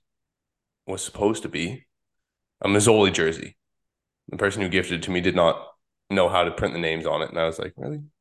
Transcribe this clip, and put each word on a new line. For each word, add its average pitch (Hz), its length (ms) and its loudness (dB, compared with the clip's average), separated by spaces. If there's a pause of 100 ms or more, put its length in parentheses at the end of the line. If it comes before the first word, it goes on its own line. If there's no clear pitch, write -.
(840)
was 95 160 -8
supposed 107 420 0
to - 60 -8
be 85 380 -6 (720)
a 101 80 -2
Masoli 104 460 6
jersey. 82 420 -2 (720)
The - 100 -12
person 101 240 -2
who 95 60 0
gifted 90 320 -2
it 82 40 -8
to 95 80 -6
me 90 100 0
did 90 140 2
not 85 300 2 (440)
know 95 180 4
how 90 160 2
to 85 80 0
print 82 220 -2
the 85 60 -6
names 80 260 -2
on 78 160 0
it, - 80 -4
and 82 100 -6
I 82 60 0
was 80 120 -4
like, 71 200 -10
"Really?" 147 240 -8 (200)